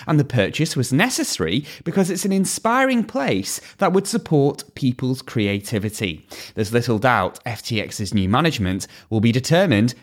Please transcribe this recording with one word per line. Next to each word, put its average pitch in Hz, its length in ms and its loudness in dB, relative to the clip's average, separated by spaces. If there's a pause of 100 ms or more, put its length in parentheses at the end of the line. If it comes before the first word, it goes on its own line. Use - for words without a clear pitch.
and 151 140 2
the 143 60 2
purchase 120 500 0
was 127 160 -2
necessary 147 720 0 (220)
because 175 240 0
it's 185 160 -4
an 196 80 0
inspiring 233 680 2
place 240 600 -2 (160)
that 180 160 2
would 196 120 2
support 143 560 0 (140)
people's 127 460 -2
creativity. 101 1080 -2 (260)
There's 104 200 -2
little 117 260 2
doubt 110 460 2
F 110 180 -8
T 110 180 -2
X's 95 320 -6
new 95 140 2
management 104 600 0 (220)
will 110 120 0
be 117 100 4
determined 123 720 2